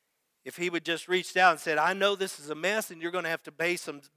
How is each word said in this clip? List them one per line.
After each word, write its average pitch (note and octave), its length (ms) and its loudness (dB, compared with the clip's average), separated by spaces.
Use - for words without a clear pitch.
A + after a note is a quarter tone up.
if C3 140 -14
he F3+ 120 -2
would E3+ 140 -2
just E3 240 -2
reached F#3 300 0
out F3+ 140 8
and D3+ 80 0
said, D#3 180 0
"I E3 160 4
know G3 220 2
this F#3 240 -6
is D3 100 -14
a D3+ 60 -4
mess F#3+ 360 -2
and E3 100 -14
you're E3+ 100 -4
gonna F3 180 -2
have E3 140 -4
to D#3 80 -14
pay E3+ 260 -2
some C#3+ 240 -8